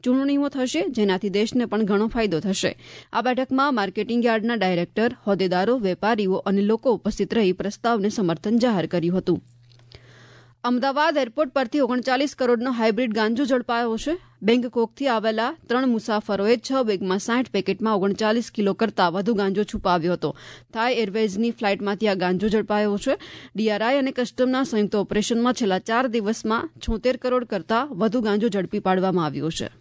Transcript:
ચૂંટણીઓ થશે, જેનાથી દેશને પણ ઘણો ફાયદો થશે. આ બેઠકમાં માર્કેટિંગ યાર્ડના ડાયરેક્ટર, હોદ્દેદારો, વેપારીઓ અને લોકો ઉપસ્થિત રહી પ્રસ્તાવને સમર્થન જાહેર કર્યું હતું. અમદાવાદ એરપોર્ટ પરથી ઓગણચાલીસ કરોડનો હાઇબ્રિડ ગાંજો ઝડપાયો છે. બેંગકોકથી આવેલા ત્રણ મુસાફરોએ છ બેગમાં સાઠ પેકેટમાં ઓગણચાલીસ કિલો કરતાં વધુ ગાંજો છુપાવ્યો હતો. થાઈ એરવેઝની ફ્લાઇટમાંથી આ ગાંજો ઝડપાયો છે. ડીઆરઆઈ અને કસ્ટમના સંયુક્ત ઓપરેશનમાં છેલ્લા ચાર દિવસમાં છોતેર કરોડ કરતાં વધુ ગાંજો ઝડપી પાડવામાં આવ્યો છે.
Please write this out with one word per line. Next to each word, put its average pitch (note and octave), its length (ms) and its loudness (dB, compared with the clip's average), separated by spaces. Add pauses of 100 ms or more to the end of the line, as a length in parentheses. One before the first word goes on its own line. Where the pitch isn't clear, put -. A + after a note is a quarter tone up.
ચૂંટણીઓ C#4 440 2
થશે, C#4 400 -2
જેનાથી G#3 400 0
દેશને G#3+ 380 0
પણ G#3+ 180 0
ઘણો G#3 240 2
ફાયદો A3 320 0
થશે. G3 360 -2 (360)
આ A#3+ 100 0
બેઠકમાં C4 520 0
માર્કેટિંગ G#3+ 500 -2
યાર્ડના A3+ 300 2
ડાયરેક્ટર, G3 640 0 (100)
હોદ્દેદારો, F#3+ 500 2
વેપારીઓ G3 580 0
અને G3 280 0
લોકો A3 320 2
ઉપસ્થિત G3 400 -2
રહી G3+ 180 4
પ્રસ્તાવને G#3 560 -2
સમર્થન G#3 500 0
જાહેર G#3 280 2
કર્યું F3 320 0
હતું. F3 240 0 (1200)
અમદાવાદ C4+ 520 0
એરપોર્ટ C4+ 360 -2
પરથી C#4 280 0
ઓગણચાલીસ B3+ 540 0
કરોડનો B3 360 0
હાઇબ્રિડ A3+ 420 0
ગાંજો A3+ 320 0
ઝડપાયો A#3 520 0
છે. D4+ 200 -2 (260)
બેંગકોકથી A#3 640 0
આવેલા A3+ 500 0 (120)
ત્રણ B3+ 200 2
મુસાફરોએ G#3+ 680 0
છ A3+ 160 -6 (140)
બેગમાં F#3+ 320 0
સાઠ A#3+ 320 0
પેકેટમાં G3+ 440 0
ઓગણચાલીસ G#3+ 560 0
કિલો G3+ 240 0
કરતાં G3 380 0
વધુ G3+ 220 0
ગાંજો G3 300 0
છુપાવ્યો F3+ 480 0
હતો. D#3 240 -4 (380)
થાઈ A#3 200 0
એરવેઝની A3 560 0
ફ્લાઇટમાંથી G3+ 580 -2
આ F#3+ 60 2
ગાંજો F#3 340 0
ઝડપાયો G#3 500 0
છે. C4+ 180 -2 (400)
ડીઆરઆઈ A3 420 0
અને C4+ 120 0
કસ્ટમના B3+ 540 0
સંયુક્ત G#3+ 300 0
ઓપરેશનમાં A3+ 580 2
છેલ્લા F#3+ 260 0
ચાર A3+ 280 0
દિવસમાં A3+ 600 -2 (200)
છોતેર B3 280 0
કરોડ B3 280 -2
કરતાં A3+ 460 -2
વધુ A3 300 0
ગાંજો G#3+ 280 2
ઝડપી F#3+ 300 -2
પાડવામાં F#3 460 2
આવ્યો D3 260 -4
છે. - 200 -6 (100)